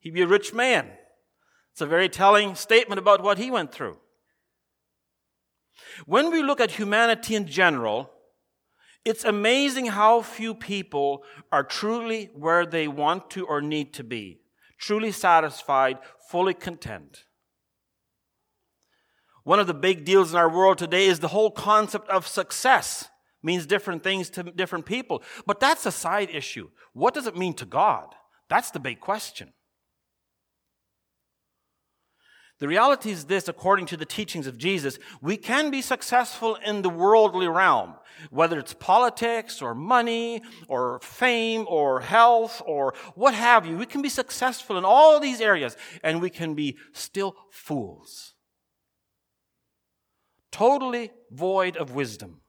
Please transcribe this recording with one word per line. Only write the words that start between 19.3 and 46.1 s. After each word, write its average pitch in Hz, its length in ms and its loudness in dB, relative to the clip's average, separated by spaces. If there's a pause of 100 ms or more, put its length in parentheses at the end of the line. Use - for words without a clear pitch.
One 185 160 4
of 190 80 0
the 175 40 -2
big 160 320 0
deals 180 280 4
in 170 40 0
our 170 160 6
world 190 260 6
today 175 280 0
is 175 140 2
the 165 80 -4
whole 208 240 0
concept 214 560 0
of 190 180 0
success - 840 -2 (360)
means 165 220 -2
different 180 380 -4
things 190 260 -4
to 175 140 -10
different 175 420 -8
people. 240 340 -6 (280)
But 202 100 -2
that's 294 260 2
a 220 60 -2
side 185 400 -4
issue. 131 400 -12 (220)
What 185 200 0
does 277 140 -8
it 190 100 -10
mean 180 180 -4
to - 120 -14
God? 127 480 -2 (340)
That's 226 220 -2
the - 80 -10
big 123 220 -10
question. - 520 -8 (3000)
The 143 80 -6
reality 220 420 2
is 165 140 -8
this, 180 240 -2
according 180 380 0
to 175 100 -12
the 156 100 -12
teachings 175 400 -8
of 123 120 -14
Jesus, 151 380 -4 (240)
we 175 160 -4
can 277 360 -2
be 269 100 -6
successful 240 720 -2 (100)
in 208 180 -4
the 185 60 0
worldly 185 600 4
realm, 160 480 2 (340)
whether 160 300 0
it's - 140 -14
politics 233 840 0
or 233 140 -6
money 233 640 -2 (280)
or 127 320 -4
fame 226 680 -2
or 143 300 0
health 226 680 4
or 139 300 -2 (220)
what 233 180 2
have 226 320 4
you. 165 100 -6
We 226 100 -6
can 277 160 -8
be 285 60 -4
successful 254 720 -6
in 180 60 -4
all 294 340 8
these 262 220 -4
areas, 175 360 0 (280)
and 160 180 -2